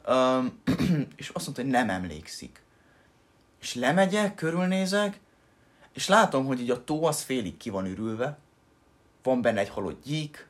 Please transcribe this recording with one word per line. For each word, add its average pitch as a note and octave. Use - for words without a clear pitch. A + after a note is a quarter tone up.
Öm, B2+
<clears throat> D3+
és -
azt -
mondta, C#3
hogy C3+
nem A#2+
emlékszik. F#2
És -
lemegyek, F#3+
körülnézek, F#3
és -
látom, F#3
hogy C3
így B2
a A#2+
tó D#3
az D3+
félig A2+
ki -
van G2
ürülve, A2
van B2+
benne A2
egy G2+
halott F#2
gyík D3+